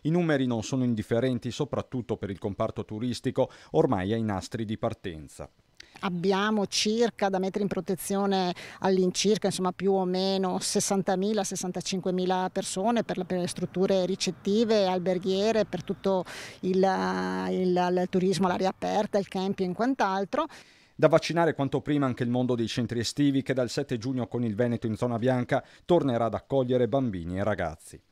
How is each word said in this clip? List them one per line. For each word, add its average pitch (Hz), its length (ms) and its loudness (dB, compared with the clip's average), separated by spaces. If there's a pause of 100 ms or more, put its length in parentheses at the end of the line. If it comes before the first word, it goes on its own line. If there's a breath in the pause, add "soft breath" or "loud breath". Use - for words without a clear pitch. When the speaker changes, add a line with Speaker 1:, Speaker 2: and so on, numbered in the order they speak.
Speaker 1:
I 147 80 0
numeri 160 360 2
non 117 160 0
sono 131 200 -2
indifferenti, 120 680 0
soprattutto 117 680 -4
per 98 140 -6
il 98 80 -8
comparto 107 460 -4
turistico, 120 680 -2 (220 loud breath)
ormai 110 420 2
ai 113 80 0
nastri 107 420 -4
di 104 140 -4
partenza. 80 720 -8 (500 loud breath)
Speaker 2:
Abbiamo 196 680 0
circa 214 640 0
da 190 100 0
mettere 190 260 -2
in 196 40 0
protezione 190 840 -2 (260 loud breath)
all'incirca, 190 680 2
insomma, 180 240 0
più 190 200 0
o 190 140 2
meno 185 520 0
sessantamila, 196 840 0
sessantacinquemila 185 1080 -2
persone 208 520 -2
per - 160 -6
la, 185 60 -4
per 180 160 -2
le 175 80 -2
strutture 185 580 0
ricettive, 208 800 2
alberghiere, 190 800 0
per 175 160 -6
tutto 190 420 -2 (360 loud breath)
il, 185 160 0 (760)
il, 180 400 2
il 180 180 2
turismo 185 380 2
all'aria 180 240 0
aperta, 190 480 -2
il 196 100 -2
camping 190 440 -2
e - 20 -10
quant'altro. 226 720 0 (520 loud breath)
Speaker 1:
Da 151 100 6
vaccinare 160 460 2
quanto 139 280 -2
prima 147 240 0
anche 123 160 -2
il 120 80 0
mondo 127 240 2
dei 117 140 0
centri 117 320 -2
estivi 139 420 2
che - 100 -2
dal 127 160 0
sette 135 300 -4
giugno 123 300 -4
con 120 140 -4
il 113 120 0
Veneto 120 320 0
in 110 100 -2
zona 120 220 0
bianca 123 440 0 (220 loud breath)
tornerà 135 400 4
ad 113 80 0
accogliere 123 560 2
bambini 95 500 -2
e 101 60 0
ragazzi. 87 560 -4 (120)